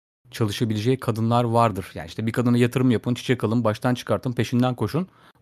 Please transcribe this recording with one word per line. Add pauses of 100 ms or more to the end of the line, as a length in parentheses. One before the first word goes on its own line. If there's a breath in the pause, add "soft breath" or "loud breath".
(340)
çalışabileceği
kadınlar
vardır.
Yani
işte
"Bir
kadına
yatırım
yapın,
çiçek
alın,
baştan
çıkartın,
peşinden
koşun. (340 soft breath)